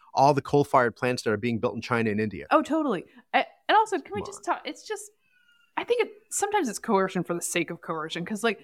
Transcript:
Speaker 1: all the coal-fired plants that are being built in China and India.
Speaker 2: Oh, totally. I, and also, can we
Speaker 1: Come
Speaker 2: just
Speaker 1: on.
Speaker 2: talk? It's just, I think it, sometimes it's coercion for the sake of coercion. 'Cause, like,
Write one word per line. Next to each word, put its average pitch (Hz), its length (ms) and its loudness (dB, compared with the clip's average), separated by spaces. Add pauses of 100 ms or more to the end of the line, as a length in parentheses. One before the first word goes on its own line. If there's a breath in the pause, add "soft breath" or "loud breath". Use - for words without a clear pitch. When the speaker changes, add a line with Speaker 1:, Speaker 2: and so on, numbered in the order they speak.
(140 soft breath)
Speaker 1:
all 139 200 6
the 135 80 2
coal-fired 139 540 4
plants 123 260 -2
that 120 80 0
are 107 60 2
being 113 240 -2
built 110 160 -2
in 113 40 -6
China 113 300 0
and 104 100 0
India. 101 300 -4
Speaker 2:
Oh, 302 120 6
totally. 277 420 -2 (280 soft breath)
I, 262 140 2 (220)
and 359 80 6
also, 427 220 2
can - 160 -10
we 415 80 -4
Speaker 1:
Come - 40 -8
Speaker 2:
just - 220 -12
Speaker 1:
on. 330 80 0
Speaker 2:
talk? - 100 -12
It's 302 200 -12
just, - 240 -10 (680)
I 370 80 -6
think 480 180 0
it, - 80 -2 (200)
sometimes 403 380 0
it's 190 120 -6
coercion 190 440 2
for - 100 -4
the 170 60 -4
sake 170 300 -4
of 170 100 -10
coercion. 160 460 -6
'Cause, 214 180 -6
like, 220 200 0